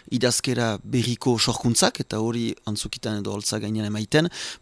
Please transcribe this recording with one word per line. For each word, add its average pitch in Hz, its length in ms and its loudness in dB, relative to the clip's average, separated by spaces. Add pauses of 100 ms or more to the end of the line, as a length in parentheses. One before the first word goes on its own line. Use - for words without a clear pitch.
(160)
idazkera 120 680 2
berriko 120 560 2
sorkuntzak, 120 640 2
eta - 240 -4
hori 117 300 -2 (100)
antzukitan 107 560 -4
edo 101 160 -4
holtza 104 240 -4
gainean 107 240 -2
emaiten. 107 460 2 (320)